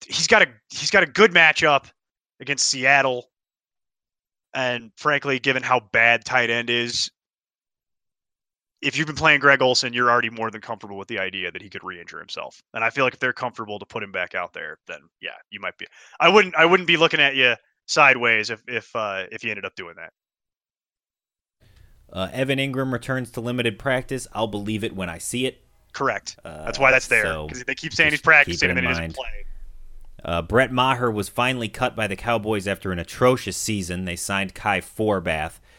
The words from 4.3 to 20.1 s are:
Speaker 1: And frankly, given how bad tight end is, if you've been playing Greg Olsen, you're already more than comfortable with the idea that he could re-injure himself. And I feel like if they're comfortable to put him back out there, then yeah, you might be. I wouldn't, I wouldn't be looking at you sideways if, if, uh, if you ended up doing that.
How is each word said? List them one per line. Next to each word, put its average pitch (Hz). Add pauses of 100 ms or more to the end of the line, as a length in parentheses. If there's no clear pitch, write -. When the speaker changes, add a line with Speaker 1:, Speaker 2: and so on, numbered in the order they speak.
Speaker 1:
And 123
frankly, 143
given 127
how 127 (100)
bad 117
tight 120
end 117
is, 120 (1700)
if 139
you've 151
been 151
playing 151
Greg 139
Olsen, 127
you're 120
already 120
more 113
than 104
comfortable 101
with 98
the 110
idea 92
that 90
he 101
could 98
re-injure 85
himself. - (120)
And 113
I 113
feel 139
like 127
if -
they're 127
comfortable 110
to 101
put -
him 101
back 92
out 87
there, 80 (100)
then 82 (200)
yeah, - (200)
you 101
might 95
be. - (340)
I 165
wouldn't, 190
I 160
wouldn't 180
be 170
looking 160
at 139
you 123 (320)
sideways 120
if, 107
if, 120
uh, 98
if 110
you 117
ended 101
up 95
doing 85
that. 82 (2000)